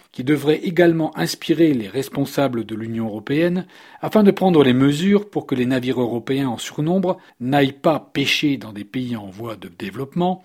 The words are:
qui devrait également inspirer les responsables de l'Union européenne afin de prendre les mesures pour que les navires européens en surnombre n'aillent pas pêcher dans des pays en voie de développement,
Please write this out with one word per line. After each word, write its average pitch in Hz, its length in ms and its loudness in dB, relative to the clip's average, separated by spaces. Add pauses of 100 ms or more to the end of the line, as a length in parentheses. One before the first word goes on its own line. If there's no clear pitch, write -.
(120)
qui 131 100 -10
devrait 147 400 2
également 165 540 2
inspirer 165 560 2
les 110 160 -2
responsables 127 800 -2
de 110 80 -10
l'Union 113 320 -6
européenne 156 600 -2 (360)
afin 208 200 2
de 196 80 6
prendre 185 320 4
les 127 120 6
mesures 165 560 2
pour - 160 -6
que - 80 -4
les 123 100 0
navires 123 340 -2
européens 123 520 -2
en 117 80 -6
surnombre 175 580 -2 (240)
n'aillent 139 320 0
pas - 400 -2
pêcher 143 460 -2
dans 107 160 -14
des 101 100 -12
pays 123 320 -8
en 101 140 -12
voie 110 260 -12
de 92 120 -16
développement, 135 760 -6